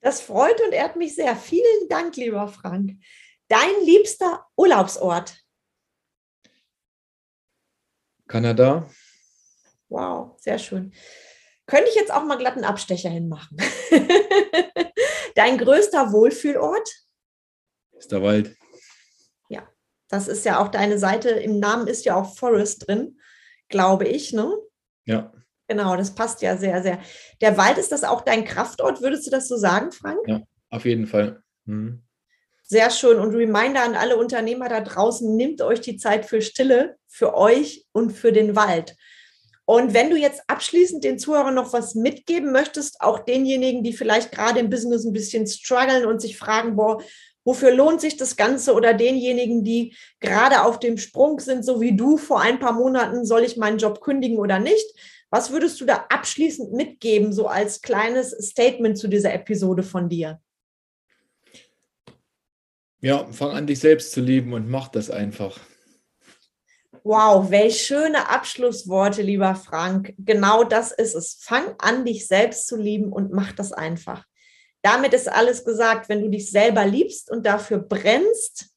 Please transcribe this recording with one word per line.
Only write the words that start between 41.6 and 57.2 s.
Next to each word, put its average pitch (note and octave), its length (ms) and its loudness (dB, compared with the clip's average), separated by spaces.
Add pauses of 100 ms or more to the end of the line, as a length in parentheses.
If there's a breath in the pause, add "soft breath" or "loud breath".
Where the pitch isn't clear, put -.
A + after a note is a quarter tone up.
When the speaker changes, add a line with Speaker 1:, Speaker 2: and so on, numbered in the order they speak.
Speaker 1:
was A#3 200 -4
mitgeben C#4+ 580 -2
möchtest, C#4+ 500 -2
auch - 160 2
denjenigen, C4 640 -2
die A#3 80 -4
vielleicht A3+ 400 0
gerade A3+ 280 0
im A3+ 100 0
Business A#3 340 -2
ein A3+ 80 -4
bisschen G#3+ 340 -4
strugglen B3+ 600 0
und A3 160 -2
sich - 160 -10
fragen, A3 380 -2
„Boah, A3 260 0 (420 loud breath)
wofür B3+ 300 4
lohnt D#4 260 4
sich D4+ 160 -4
das - 200 -8
Ganze?“, B3+ 360 0
oder A#3 220 4
denjenigen, A#3+ 720 0
die A#3 300 -2 (260 loud breath)
gerade A3+ 420 4
auf - 160 2
dem A#3 180 -2
Sprung C#4 440 0
sind, B3+ 260 -4
so A#3+ 160 0
wie A#3 120 2
du C4 220 4
vor C#4+ 240 0
ein B3 200 2
paar B3+ 120 0
Monaten, A#3+ 540 0
„Soll A3+ 180 4
ich A#3+ 140 -4
meinen G#3+ 180 0
Job G#3+ 240 -2
kündigen B3+ 380 -2
oder G3 200 0
nicht?“, F#4 280 2 (440 loud breath)
was B3 220 -2
würdest D#4+ 300 -2
du - 20 -10
da B3+ 240 0
abschließend - 640 -4
mitgeben, G#3+ 600 -2